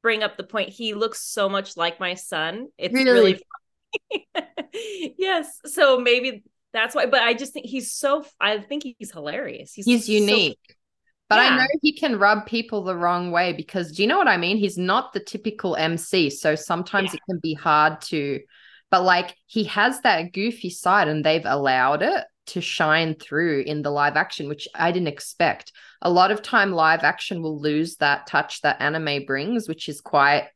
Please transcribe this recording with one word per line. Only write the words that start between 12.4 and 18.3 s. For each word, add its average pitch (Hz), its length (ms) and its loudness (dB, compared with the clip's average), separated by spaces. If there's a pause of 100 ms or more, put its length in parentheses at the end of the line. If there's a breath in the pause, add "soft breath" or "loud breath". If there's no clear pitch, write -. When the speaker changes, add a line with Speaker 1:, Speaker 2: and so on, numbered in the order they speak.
Speaker 2:
people 226 380 -4
the 185 120 -4
wrong 175 360 0
way 175 200 2
because, 175 400 -8
do 175 100 -2
you 208 60 2
know 339 100 2
what 339 100 4
I 196 80 4
mean? 175 200 -2
He's 202 220 -2
not 190 340 -2
the 202 80 -6
typical 208 560 -6
M 160 200 -2
C. 160 340 0
So 151 240 -2
sometimes 175 580 -4
Speaker 1:
Yeah. 160 60 -12
Speaker 2:
it - 100 -12
can 180 120 -4
be 160 140 -4
hard 151 480 2
to, 143 380 -4 (500 soft breath)